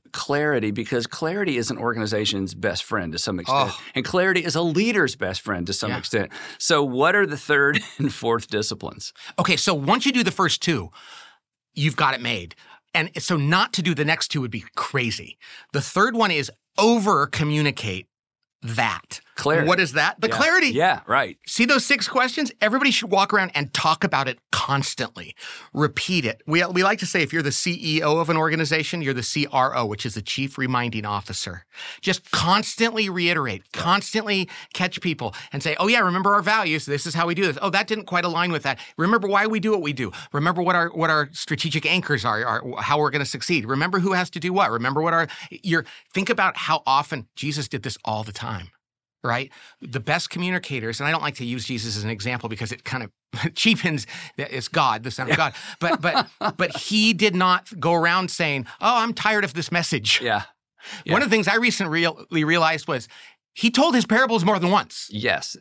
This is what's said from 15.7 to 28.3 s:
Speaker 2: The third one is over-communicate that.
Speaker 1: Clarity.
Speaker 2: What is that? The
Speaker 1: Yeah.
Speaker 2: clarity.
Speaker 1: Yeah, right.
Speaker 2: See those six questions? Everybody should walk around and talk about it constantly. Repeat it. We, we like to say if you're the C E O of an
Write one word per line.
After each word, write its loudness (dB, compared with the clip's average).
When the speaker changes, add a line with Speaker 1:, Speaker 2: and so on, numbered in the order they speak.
Speaker 2:
The 0
third 0
one 4
is 0
over-communicate 2
that. -2
Speaker 1:
Clarity. 2
Speaker 2:
What 4
is 0
that? 2
The 0
Speaker 1:
Yeah. -2
Speaker 2:
clarity. 4
Speaker 1:
Yeah, 2
right. 0
Speaker 2:
See 2
those 4
six 0
questions? 0
Everybody 2
should -2
walk 4
around 2
and -2
talk 2
about 2
it -6
constantly. -4
Repeat 0
it. -4
We, 2
we 0
like 2
to -4
say 0
if 0
you're -2
the 0
C -2
E 0
O 2
of 0
an 2